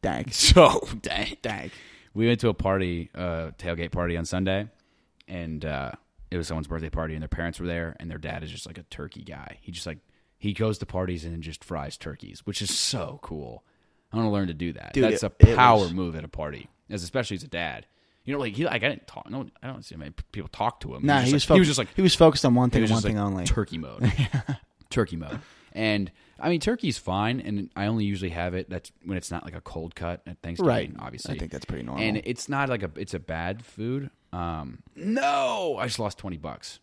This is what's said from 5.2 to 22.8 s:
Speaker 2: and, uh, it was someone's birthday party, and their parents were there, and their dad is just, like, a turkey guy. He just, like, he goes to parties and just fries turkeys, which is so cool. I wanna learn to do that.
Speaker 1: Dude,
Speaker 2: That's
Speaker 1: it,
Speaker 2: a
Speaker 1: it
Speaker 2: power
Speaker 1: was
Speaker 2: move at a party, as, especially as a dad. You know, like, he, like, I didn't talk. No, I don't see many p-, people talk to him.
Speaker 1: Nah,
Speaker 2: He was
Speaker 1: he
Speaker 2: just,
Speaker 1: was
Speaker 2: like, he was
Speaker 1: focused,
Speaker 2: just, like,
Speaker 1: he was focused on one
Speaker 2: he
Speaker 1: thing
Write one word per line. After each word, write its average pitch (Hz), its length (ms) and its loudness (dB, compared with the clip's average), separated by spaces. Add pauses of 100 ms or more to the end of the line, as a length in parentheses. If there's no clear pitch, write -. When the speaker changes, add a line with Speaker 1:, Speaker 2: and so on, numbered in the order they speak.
Speaker 2:
and, 82 360 -8
uh, 67 280 -4 (380)
it 90 80 -4
was 82 100 -4
someone's 80 200 -4
birthday 80 220 -6
party, 80 240 -4
and 78 80 -8
their 78 60 -8
parents 85 320 -4
were 87 60 -4
there, 85 340 -4
and 82 100 -10
their 80 80 -8
dad - 240 -8
is 80 80 -10
just, 85 160 -12
like, - 120 -16
a - 60 -16
turkey - 380 -14
guy. - 380 -16
He - 120 -16
just, 87 140 -10
like, 80 120 -8 (400)
he 104 160 -2
goes 107 240 0
to - 80 -6
parties 90 380 -4
and 82 180 -8
just 78 200 -12
fries 76 360 -8
turkeys, - 480 -12
which 101 160 -4
is 101 140 -2
so 117 460 -2
cool. 64 400 -12 (500)
I 110 40 -2
wanna 110 160 2
learn 98 160 2
to 85 60 -2
do 82 180 -4
that. - 220 -12
Speaker 1:
Dude, 131 100 6
Speaker 2:
That's 107 180 4
Speaker 1:
it, 101 180 -2
Speaker 2:
a - 100 12
Speaker 1:
it 117 60 2
Speaker 2:
power 120 240 8
Speaker 1:
was 87 120 0
Speaker 2:
move 87 240 -2
at 78 80 -8
a 80 40 -14
party, 73 400 -10 (200)
as, 101 160 -8
especially 107 320 -4
as 78 80 -8
a 76 40 -18
dad. 78 380 -6 (380)
You 131 100 -6
know, 143 60 -2
like, 117 160 -4
he, 147 80 0
like, 117 180 0
I 123 60 2
didn't - 180 -6
talk. - 240 -16
No, 131 160 -8 (160)
I - 60 -12
don't 131 160 -12
see - 120 -18
many 73 140 -12
p-, - 220 -10
people 101 160 -10
talk - 320 -4
to 135 140 -10
him. 131 120 -2
Speaker 1:
Nah, 143 140 6
Speaker 2:
He 127 120 4
was 143 120 4
Speaker 1:
he - 40 -8
Speaker 2:
just, - 20 -
Speaker 1:
was - 0 -
Speaker 2:
like, 160 60 8
he 190 40 10
was 180 60 8
Speaker 1:
focused, - 20 4
Speaker 2:
just, 147 100 2
like, 117 180 -2
Speaker 1:
he 190 60 2
was 180 140 8
focused 160 280 8
on 127 120 8
one 123 140 6
Speaker 2:
he - 40 -6
Speaker 1:
thing 117 80 6